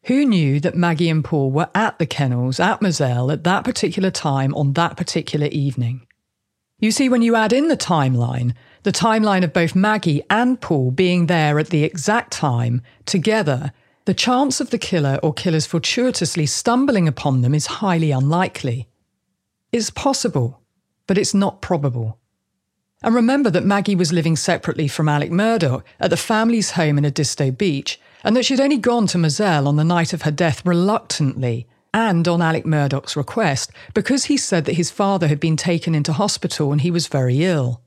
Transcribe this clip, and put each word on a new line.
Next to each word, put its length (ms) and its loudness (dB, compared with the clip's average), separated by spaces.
Who 220 2
knew 340 2
that 160 -2
Maggie 340 2
and 140 2
Paul 260 0
were 240 0
at 240 0
the 80 0
kennels 540 -2
at 220 2
Moselle 500 0
at 140 -4
that 180 2
particular 480 -2
time 420 0
on 200 0
that 240 0
particular 500 -4
evening? 580 -4
You 140 0
see, 180 2
when 140 4
you 120 4
add 180 2
in 160 2
the 80 2
timeline, 760 0
the 80 0
timeline 520 2
of 100 -2
both 200 2
Maggie 560 2
and 320 2
Paul 300 0
being 340 2
there 320 2
at 140 -2
the 120 2
exact 480 -2
time, 520 -2
together, 640 0
the 100 0
chance 480 0
of 80 -4
the 80 -2
killer 460 0
or 100 0
killers 320 -2
fortuitously 800 -2
stumbling 640 2
upon 340 0
them 140 2
is 100 0
highly 460 0
unlikely. 760 -2
It's 180 -2
possible, 720 -2
but 100 2
it's 160 0
not 280 0
probable. 580 -2
And 140 2
remember 340 2
that 160 0
Maggie 300 2
was 180 0
living 220 2
separately 520 -2
from 220 0
Alec 220 0
Murdoch 520 0
at 120 0
the 60 0
family's 540 0
home 260 2
in 80 2
Edisto 460 -2
Beach, 480 -4
and 100 2
that 80 2
she'd 160 2
only 180 2
gone 300 0
to 100 -2
Moselle 520 2
on 80 2
the 80 2
night 260 2
of 120 -6
her 80 0
death 340 -2
reluctantly 1000 -2
and 340 2
on 140 0
Alec 240 0
Murdaugh's 500 -2
request 560 -2
because 320 0
he 100 0
said 300 -2
that 100 -2
his 160 -2
father 360 0
had 120 0
been 160 0
taken 400 -2
into 160 -2
hospital 640 -2
and 80 0
he 100 0
was 160 -2
very 380 0
ill. 420 -2